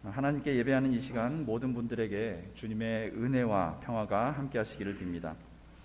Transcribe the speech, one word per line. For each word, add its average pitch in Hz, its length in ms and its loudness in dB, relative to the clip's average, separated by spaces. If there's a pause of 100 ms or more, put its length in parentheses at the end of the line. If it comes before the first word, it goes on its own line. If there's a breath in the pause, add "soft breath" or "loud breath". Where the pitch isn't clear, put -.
하나님께 135 540 0
예배하는 131 380 4
이 117 40 2
시간 131 460 0
모든 117 300 0
분들에게 110 800 -2
주님의 110 560 -2
은혜와 113 680 2
평화가 110 500 2
함께하시기를 113 680 -2
빕니다. 85 360 -4 (500 loud breath)